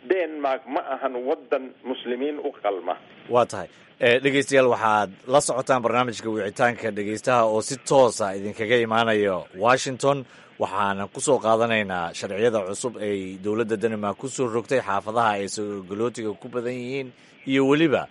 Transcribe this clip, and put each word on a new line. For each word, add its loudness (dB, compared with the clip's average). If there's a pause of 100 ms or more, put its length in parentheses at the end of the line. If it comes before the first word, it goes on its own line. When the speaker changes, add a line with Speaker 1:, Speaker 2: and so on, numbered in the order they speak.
Speaker 1:
Denmark -2
ma -4 (140)
ahan -4 (120)
waddan -4
muslimiin -6
u -6 (100)
qalma. -4 (340)
Speaker 2:
Waa 2
tahay. -10 (320)
Eh, 6
dhegeystayaal, 4
waxaad 2 (160)
la 4
socotaan 0
barnaamijka 0
Wicitaanka 0
Dhegeystaha 0
oo 2
si -6
toos 4
ah -2
idinkaga -2
imaanayo 2 (100)
Washington. 0 (340)
Waxaana -2
ku -12
soo 2
qaadanaynaa 0
sharciyada 0
cusub -6
ay -4
dowladda -2
Denmark -2
ku -10
soo -2
rogtay 0
xaafadaha 0
ay -4
soo -6
galootiga -4
ku -16
badan -6
yihiin -8 (340)
iyo 4
weliba 4